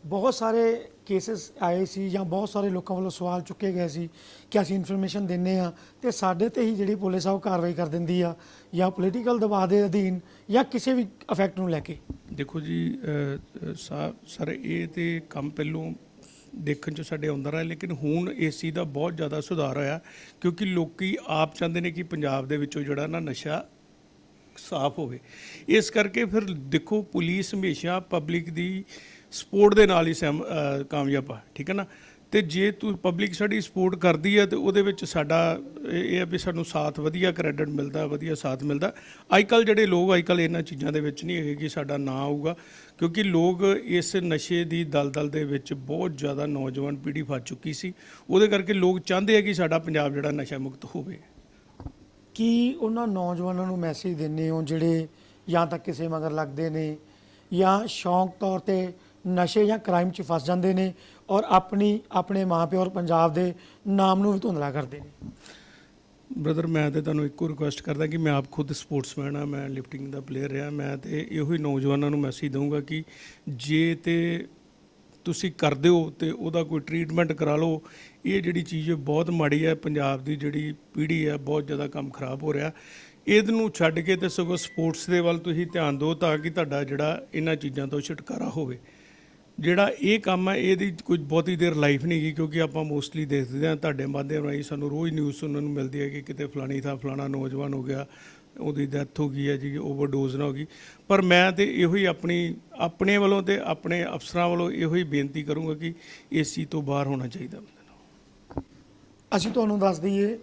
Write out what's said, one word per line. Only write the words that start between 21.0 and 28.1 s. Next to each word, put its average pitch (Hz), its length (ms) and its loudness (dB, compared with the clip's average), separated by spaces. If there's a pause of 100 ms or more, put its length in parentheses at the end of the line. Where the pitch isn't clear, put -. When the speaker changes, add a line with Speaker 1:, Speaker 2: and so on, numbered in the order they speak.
Speaker 2:
ਆਪ 156 300 0
ਚਾਹੁੰਦੇ 170 240 -2
ਨੇ 175 100 -2
ਕਿ 175 120 -8
ਪੰਜਾਬ 139 460 -4
ਦੇ 147 80 0
ਵਿੱਚੋਂ 147 260 -4
ਜਿਹੜਾ 143 240 -4
ਨਾ 165 140 -6
ਨਸ਼ਾ 151 480 -6 (880)
ਸਾਫ਼ 143 420 -4
ਹੋਵੇ। 123 220 -8 (480)
ਇਸ 214 220 4
ਕਰਕੇ 208 340 2
ਫਿਰ 208 200 0
ਦੇਖੋ, 160 580 -2
ਪੁਲਿਸ 185 520 -2
ਹਮੇਸ਼ਾ 180 460 -2
ਪਬਲਿਕ 170 500 -4